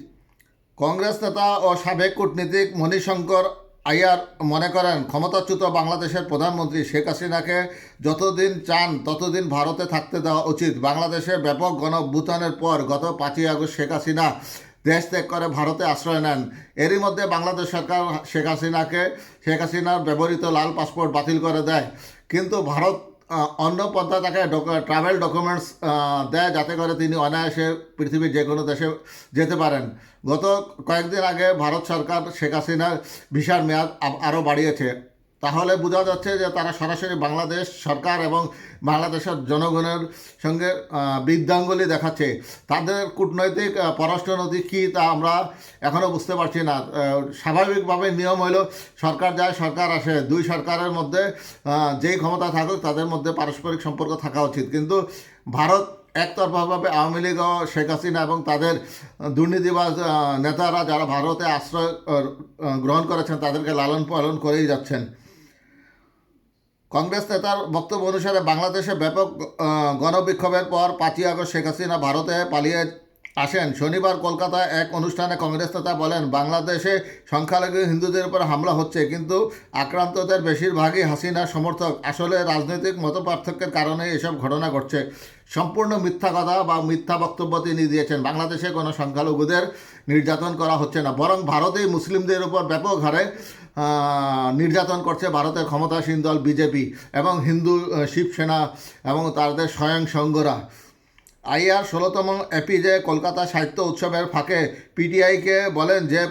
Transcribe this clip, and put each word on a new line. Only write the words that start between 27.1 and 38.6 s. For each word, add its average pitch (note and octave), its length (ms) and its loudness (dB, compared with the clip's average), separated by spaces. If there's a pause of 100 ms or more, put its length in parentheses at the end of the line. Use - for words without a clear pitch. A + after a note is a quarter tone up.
অনায়াসে D#3+ 600 0 (220)
পৃথিবীর D3+ 360 0
যে D3 100 2
কোনো D3 200 0
দেশে D3 260 -2 (440)
যেতে D#3+ 220 2
পারেন। C#3+ 340 0 (360)
গত G3 480 2 (120)
কয়েকদিন E3+ 340 0
আগে F#3 340 4
ভারত D3+ 340 0
সরকার F3 340 0 (180)
শেখ D3 140 0
হাসিনার D#3+ 440 0 (360)
ভিসার D#3 300 2
মেয়াদ D#3 260 2 (120)
আব-, C3+ 200 -2
আরও D#3+ 220 0
বাড়িয়েছে। D3 720 0 (260)
তাহলে E3+ 340 2
বোঝা F3+ 280 2
যাচ্ছে F#3+ 340 0
যে F#3 120 0
তারা E3+ 300 -2
সরাসরি E3+ 360 -4
বাংলাদেশ E3 520 -2 (160)
সরকার E3 380 0
এবং E3 260 0 (360)